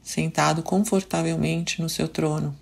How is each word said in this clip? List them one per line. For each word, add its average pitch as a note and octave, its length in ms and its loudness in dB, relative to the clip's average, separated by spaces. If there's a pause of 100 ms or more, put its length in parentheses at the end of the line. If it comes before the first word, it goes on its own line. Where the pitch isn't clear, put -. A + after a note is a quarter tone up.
sentado D#3+ 600 0
confortavelmente E3 1200 0
no E3 60 -2
seu E3 180 0
trono. D3+ 540 -2